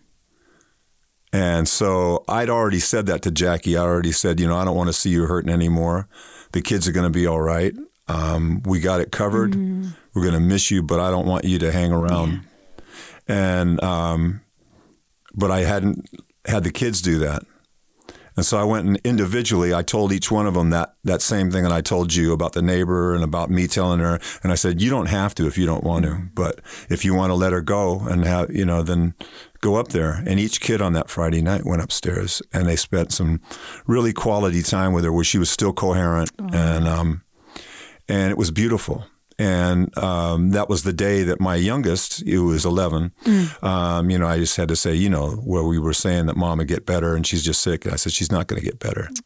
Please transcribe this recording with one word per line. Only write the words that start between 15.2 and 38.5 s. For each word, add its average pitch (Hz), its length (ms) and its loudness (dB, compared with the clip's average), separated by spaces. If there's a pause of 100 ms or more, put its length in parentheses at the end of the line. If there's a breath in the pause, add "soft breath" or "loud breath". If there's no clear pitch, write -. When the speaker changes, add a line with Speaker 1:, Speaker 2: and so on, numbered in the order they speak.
Speaker 1:
but 98 180 0
I 92 100 2
hadn't 98 460 0 (380)
had 104 180 0
the 87 80 0
kids 117 300 -2
do 82 180 2
that. 73 240 -2 (920 loud breath)
And - 80 0
so 110 120 2
I 104 80 2
went 107 200 0
and 98 200 2
individually, 101 680 2
I 85 80 2
told 101 300 0
each 95 180 0
one 107 160 2
of 92 100 0
them 85 140 4
that, 85 260 0 (100)
that 87 160 0
same 95 300 0
thing 92 120 2
that 87 80 2
I 85 80 2
told 87 340 0
you 82 200 2
about 80 180 0
the 87 100 -2
neighbor 90 540 2
and 85 80 0
about 82 260 -2
me 90 160 2
telling 90 340 0
her. 85 200 0 (240 loud breath)
And 92 80 0
I 87 40 2
said, 90 260 0
"You 120 80 2
don't 123 180 0
have 98 280 0
to 80 120 0
if 73 100 -2
you 92 80 2
don't 82 200 0
want 82 200 0
to. 85 180 -4 (100)
But 90 260 -4 (300 loud breath)
if 92 160 -2
you 95 100 2
wanna 92 200 2
let 90 180 2
her 87 80 0
go 98 400 0
and 87 240 2
have, 87 280 0
you 98 120 0
know, 85 180 2
then 85 300 0 (480 loud breath)
go 104 160 2
up 120 100 -2
there." 80 400 -2
And 95 100 2
each 107 220 -2
kid 110 220 0
on 92 120 0
that 80 160 -2
Friday 82 320 0
night 92 240 0
went 85 160 0
upstairs - 600 -2 (120)
and 90 140 2
they 82 80 2
spent 87 380 -2
some 80 260 0 (480 loud breath)
really 117 260 2
quality 98 480 0
time 95 300 0
with 85 140 2
her 82 80 0
where 85 100 2
she 101 160 0
was 85 100 2
still 101 240 0
coherent. 87 640 0
Speaker 2:
Aw. 95 160 -8
Speaker 1:
And, 82 360 2
um, 82 320 0 (880 loud breath)
and 98 220 2
it - 60 -2
was 90 140 0